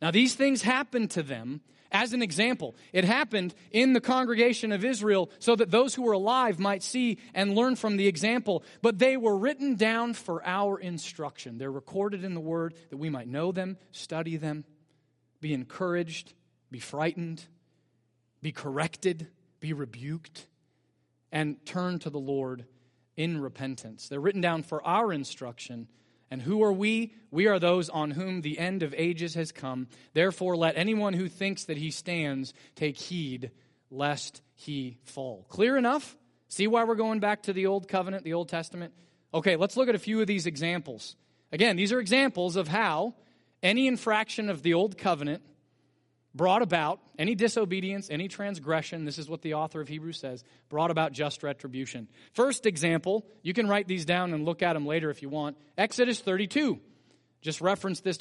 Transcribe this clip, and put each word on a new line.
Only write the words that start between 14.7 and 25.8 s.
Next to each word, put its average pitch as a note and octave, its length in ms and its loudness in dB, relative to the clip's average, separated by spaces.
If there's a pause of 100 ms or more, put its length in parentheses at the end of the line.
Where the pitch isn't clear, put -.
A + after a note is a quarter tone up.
be D3+ 140 -2
encouraged, E3+ 800 -4 (360)
be B2 100 -12
frightened, E3 680 -4 (960)
be D3+ 80 -6
corrected, D#3+ 800 -4 (320)
be D#3 120 -4
rebuked, C#3+ 720 -8 (840)
and D3+ 340 -2
turn F3+ 360 -4
to D#3 100 -8
the C#3+ 80 -6
Lord C3 460 -4 (520)
in D#3+ 240 -2
repentance. C3 680 -10
They're C#3+ 120 -6
written G3 200 0
down E3 240 0
for D3+ 200 -6
our G3 280 2
instruction. B2 760 -10 (440)